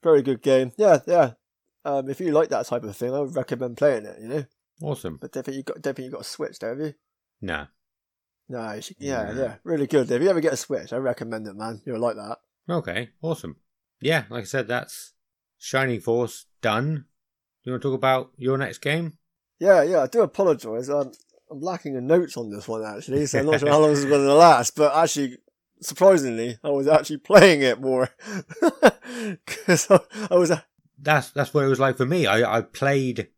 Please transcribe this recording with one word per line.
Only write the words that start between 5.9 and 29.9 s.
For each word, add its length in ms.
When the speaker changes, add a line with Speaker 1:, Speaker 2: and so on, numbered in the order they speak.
Speaker 1:
think 100
you 60
got 100
a 40
Switch, 340
though, 100
have 100
you? 140
Speaker 2:
No. 240
Speaker 1:
No, 260
you 100
should, 160
yeah, 340
Speaker 2:
No. 80
Speaker 1:
yeah. 220
Really 240
good. 240
If 100
you 80
ever 120
get 120
a 40
Switch, 360
I 40
recommend 500
it, 80
man. 280
You'll 160
like 180
that. 200
Speaker 2:
Okay, 400
awesome. 320
Yeah, 300
like 140
I 20
said, 220
that's 460
Shining 440
Force 440
done. 440
Do 60
you 20
wanna 100
talk 140
about 420
your 220
next 200
game? 380
Speaker 1:
Yeah, 220
yeah, 200
I 60
do 140
apologise. 680
Um, 240
I'm 120
lacking 340
in 120
notes 300
on 140
this 160
one, 180
actually, 400
so 140
I'm 80
not 120
sure 100
how 100
long 120
this 80
is 60
gonna 280
last, 420
but 200
actually, 420
surprisingly, 840
I 60
was 180
actually 300
playing 440
it 200
more. 340
<laughs> 460
'Cause 460